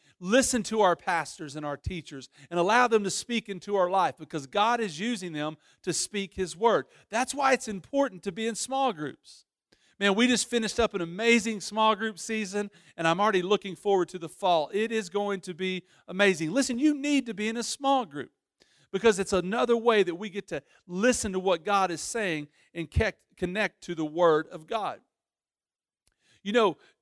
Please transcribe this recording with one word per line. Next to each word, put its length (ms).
listen 440
to 180
our 140
pastors 600
and 80
our 140
teachers 500
and 100
allow 280
them 160
to 80
speak 360
into 280
our 120
life, 300
because 300
God 320
is 200
using 320
them 260
to 100
speak 400
his 240
word. 300
That's 240
why 180
it's 140
important 560
to 80
be 160
in 80
small 380
groups. 520
Man, 160
we 120
just 220
finished 300
up 140
an 80
amazing 600
small 340
group 240
season, 500
and 100
I'm 120
already 220
looking 340
forward 340
to 100
the 100
fall. 440
It 180
is 180
going 320
to 120
be 300
amazing. 440
Listen, 260
you 180
need 320
to 60
be 140
in 100
a 60
small 420
group, 260
because 280
it's 140
another 440
way 260
that 120
we 140
get 200
to 140
listen 460
to 60
what 240
God 280
is 100
saying 460
and 160
ke-, 260
connect 460
to 100
the 120
Word 420
of 180
God. 340
You 100
know, 240